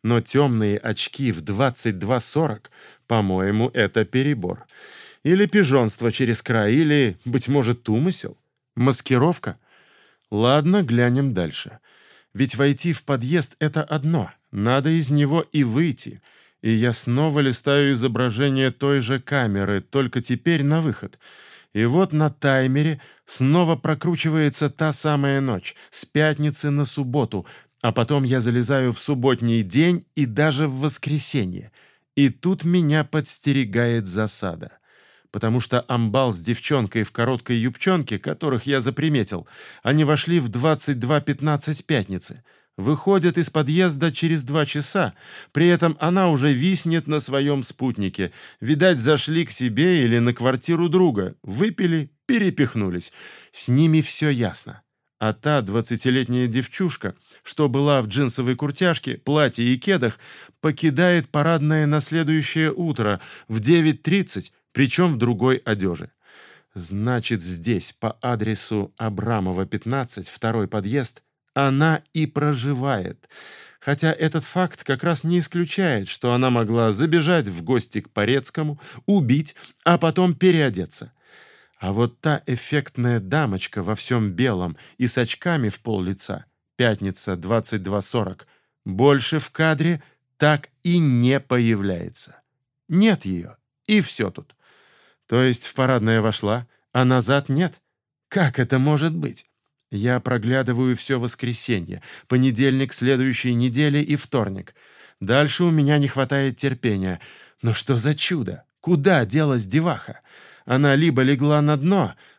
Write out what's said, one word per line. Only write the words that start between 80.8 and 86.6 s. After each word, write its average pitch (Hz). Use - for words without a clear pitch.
А 95
вот 120
та 151
эффектная 123
дамочка 98
во 104
всём 110
белом 90
и 127
с -
очками 127
в -
пол 101
лица, 95